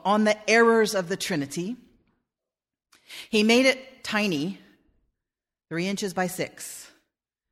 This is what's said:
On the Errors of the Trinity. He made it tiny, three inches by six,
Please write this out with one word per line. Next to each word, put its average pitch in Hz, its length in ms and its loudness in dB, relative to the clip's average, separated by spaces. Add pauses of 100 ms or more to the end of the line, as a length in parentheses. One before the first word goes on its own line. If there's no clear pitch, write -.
On 214 200 2
the 208 260 0
Errors 226 460 4
of 180 120 -2
the 185 100 -4
Trinity. 170 580 -6 (1500)
He 214 140 2
made 240 240 6
it - 360 -4
tiny, 190 560 -4 (1080)
three 170 180 -6
inches 196 280 -6
by 185 100 -2
six, - 640 -10 (640)